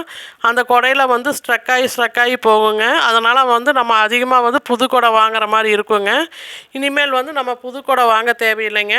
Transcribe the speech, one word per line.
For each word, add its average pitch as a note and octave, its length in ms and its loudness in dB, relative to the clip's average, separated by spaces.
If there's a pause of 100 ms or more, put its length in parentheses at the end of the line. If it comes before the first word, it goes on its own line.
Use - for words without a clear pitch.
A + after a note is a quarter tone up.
(420)
அந்த A#3+ 240 0
குடையில B3+ 420 2
வந்து B3+ 260 -2
ஸ்ட்ரக் - 360 -4
ஆகி, B3+ 200 0
ஸ்ட்ரக் A#3 300 -2
ஆகி B3 220 0
போகுங்க. G#3+ 440 2 (160)
அதனால A#3 440 2
வந்து B3 280 0
நம்ம A#3 260 0
அதிகமா A#3+ 400 2
வந்து B3 240 0
புது B3 240 -2
குடம் A#3+ 300 2
வாங்குற A3 300 0
மாதிரி A3 260 0
இருக்குங்க. G#3 400 0 (600)
இனிமேல் C#4 420 -2
வந்து C4+ 180 -4
நம்ம B3 240 -6
புது B3+ 260 -14
குடம் B3 280 2
வாங்க A3+ 260 0
தேவையில்லைங்க. G#3+ 600 -2